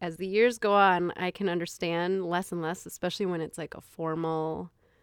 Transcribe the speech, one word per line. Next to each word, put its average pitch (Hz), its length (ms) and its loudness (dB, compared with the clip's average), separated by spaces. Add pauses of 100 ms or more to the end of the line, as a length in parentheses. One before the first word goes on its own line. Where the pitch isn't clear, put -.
as 170 160 -6
the 190 80 -6
years 226 320 4
go 202 160 2
on, 180 420 6
I 180 140 -2
can 196 180 -2
understand 175 800 -2
less 175 260 -2
and 175 80 -4
less, 165 240 -6
especially 180 420 -6
when 175 140 -2
it's, - 160 -8
like, 156 180 -10
a 160 60 -14
formal, 160 880 -4 (320)